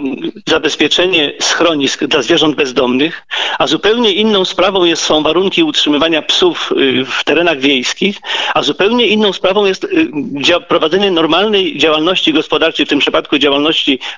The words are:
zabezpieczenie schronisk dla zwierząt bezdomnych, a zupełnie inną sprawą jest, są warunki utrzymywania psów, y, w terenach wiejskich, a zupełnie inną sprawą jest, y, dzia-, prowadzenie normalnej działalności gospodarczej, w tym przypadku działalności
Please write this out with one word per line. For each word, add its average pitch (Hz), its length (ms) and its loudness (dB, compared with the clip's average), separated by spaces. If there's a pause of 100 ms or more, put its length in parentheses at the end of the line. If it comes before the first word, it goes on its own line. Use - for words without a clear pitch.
(480)
zabezpieczenie 160 920 0
schronisk 151 640 0
dla 147 180 0
zwierząt 160 340 2
bezdomnych, 131 680 0 (360)
a 160 80 0
zupełnie 202 460 0
inną 202 320 2
sprawą 185 400 0
jest, 165 180 0
są 156 200 2
warunki 170 400 0
utrzymywania 151 600 0
psów, - 540 0
y, 131 280 2
w - 200 -6
terenach 160 340 2
wiejskich, 139 640 -2 (340)
a 151 80 0
zupełnie 196 440 0
inną 208 260 2
sprawą 190 320 0
jest, 190 200 -2
y, 175 320 0
dzia-, 143 440 0
prowadzenie 175 500 0
normalnej 175 680 0
działalności 156 540 2
gospodarczej, 151 540 0
w - 20 -16
tym 147 100 2
przypadku 156 400 0
działalności 143 600 0 (200)